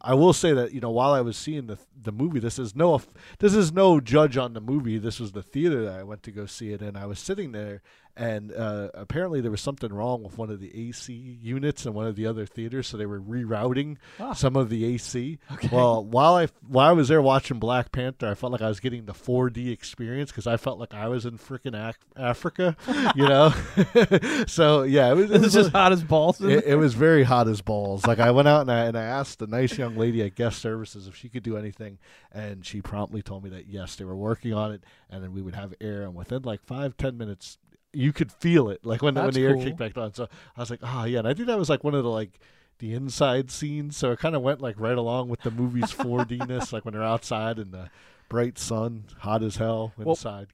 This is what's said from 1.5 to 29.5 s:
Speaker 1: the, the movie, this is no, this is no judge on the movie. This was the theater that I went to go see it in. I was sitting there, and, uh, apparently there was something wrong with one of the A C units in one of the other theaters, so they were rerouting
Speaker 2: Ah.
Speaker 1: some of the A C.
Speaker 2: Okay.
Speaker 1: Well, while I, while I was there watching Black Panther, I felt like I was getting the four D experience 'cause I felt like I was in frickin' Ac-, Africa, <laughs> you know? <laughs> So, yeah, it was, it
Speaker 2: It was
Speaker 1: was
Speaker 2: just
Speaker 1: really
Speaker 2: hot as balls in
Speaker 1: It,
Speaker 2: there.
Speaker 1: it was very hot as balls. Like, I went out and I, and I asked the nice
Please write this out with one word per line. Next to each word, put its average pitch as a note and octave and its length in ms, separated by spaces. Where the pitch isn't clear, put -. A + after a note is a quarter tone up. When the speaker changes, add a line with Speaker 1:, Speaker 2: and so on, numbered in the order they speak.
Speaker 1:
the, G#2 100
the A2 140
movie, C#3 260
this A2+ 200
is A2+ 180
no, D#3 240
this G3+ 160
is F3+ 180
no F#3 260
judge C3 380
on B2 160
the A2+ 80
movie. A#2 380
This G#2+ 200
was G#2 140
the G2+ 100
theater C#3 440
that F#2+ 120
I F#2+ 40
went G2+ 220
to A2 80
go G2+ 120
see G#2 300
it G2 80
in. G#2 120
I G2+ 120
was G2+ 120
sitting F#3+ 340
there, G#2 280
and, G#2+ 380
uh, G#2 400
apparently D3+ 480
there A#2 100
was G#2 120
something C3+ 280
wrong A2+ 320
with G2 140
one A2+ 140
of G#2 100
the G2 100
A - 20
C - 220
units B2 720
in A2 80
one A2 120
of A2 80
the A2 120
other A2 180
theaters, A#2 440
so A2+ 100
they G#2 80
were G2+ 160
rerouting B2 760
Speaker 2:
Ah. B3 140
Speaker 1:
some C3 200
of C3 140
the A2+ 160
A A#2+ 140
C. B2+ 400
Speaker 2:
Okay. - 200
Speaker 1:
Well, A#2+ 320
while C3+ 300
I, E3+ 140
while C3+ 220
I - 20
was D3+ 160
there D#3 140
watching C3+ 360
Black A#2+ 320
Panther, B2+ 380
I G2+ 60
felt B2 180
like A#2 80
I A2 80
was G#2 120
getting A#2+ 260
the G2+ 80
four B2+ 340
D B2 240
experience B2 580
'cause - 160
I A#2 120
felt B2 200
like A#2 140
I G#2+ 160
was B2 160
in A#2 140
frickin' C3 360
Ac-, A2 220
Africa, D#3+ 640
<laughs> B3+ 300
you C#3 100
know? C#3 300
<laughs> G#3+ 880
So, D3+ 360
yeah, C3+ 280
it C#3 40
was, G3+ 160
it G#3 60
Speaker 2:
It - 20
was E3+ 60
Speaker 1:
was G#3 100
Speaker 2:
just - 20
Speaker 1:
really - 20
Speaker 2:
hot F#3 220
as F3 120
balls D#3+ 360
in F#3+ 100
Speaker 1:
It, C#3+ 140
Speaker 2:
there. C#3+ 100
Speaker 1:
it - 20
was D3+ 180
very D#3 280
hot A#2+ 260
as G#2 140
balls. G2+ 440
Like, A#2 120
I A#2+ 120
went C#3 180
out D3 140
and B2+ 80
I, A#2 140
and A#2 140
I A2+ 60
asked C3+ 340
the A2 80
nice B2 320